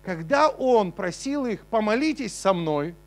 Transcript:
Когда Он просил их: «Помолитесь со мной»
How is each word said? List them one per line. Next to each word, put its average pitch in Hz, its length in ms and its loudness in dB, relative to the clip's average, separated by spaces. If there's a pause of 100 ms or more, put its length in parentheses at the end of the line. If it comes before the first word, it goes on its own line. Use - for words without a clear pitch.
Когда 190 460 0
Он 240 420 2
просил 262 540 -4
их: 214 220 -6
«Помолитесь 226 680 0
со 190 200 2
мной» 160 400 -2 (120)